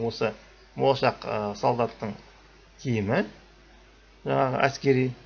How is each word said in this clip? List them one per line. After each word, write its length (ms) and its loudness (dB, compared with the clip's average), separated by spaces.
осы 220 -2
болашақ, 500 0
ә, 320 -4
солдаттың 540 0
киімі, 460 0
жаңағы 400 0
әскери 440 2